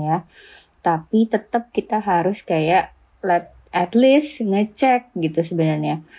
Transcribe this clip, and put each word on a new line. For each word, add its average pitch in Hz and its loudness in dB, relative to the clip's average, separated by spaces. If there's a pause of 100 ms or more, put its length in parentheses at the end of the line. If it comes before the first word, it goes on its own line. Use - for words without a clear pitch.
ya, - -2 (560)
tapi 175 0
tetap 233 -4
kita 214 -4
harus 185 0
kayak 165 0 (320)
let, 175 -2 (180)
at 180 -2
least 262 4
ngecek 214 0
gitu 165 -2
sebenarnya. 156 -2 (160)